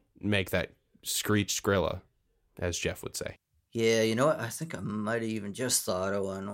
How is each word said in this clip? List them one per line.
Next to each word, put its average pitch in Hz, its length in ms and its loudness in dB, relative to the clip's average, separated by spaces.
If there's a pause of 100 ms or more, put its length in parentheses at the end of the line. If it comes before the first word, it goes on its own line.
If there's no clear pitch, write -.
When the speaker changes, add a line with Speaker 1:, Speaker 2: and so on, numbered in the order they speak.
(200)
Speaker 1:
make 101 300 2
that 90 220 0 (300)
Screech - 600 0
Skrilla, 95 400 2 (560)
as 87 200 -2
Jeff - 240 -4
would - 140 -8
say. - 220 -8 (340)
Speaker 2:
Yeah, 113 300 4
you 113 120 4
know 131 120 4
what? 151 140 2
I 117 80 -4
think 165 260 -8
I - 60 -8
might 107 420 -2
have 113 80 -2
even 101 240 -6
just 123 300 0
thought 95 300 0
of 101 100 0
one 95 300 -4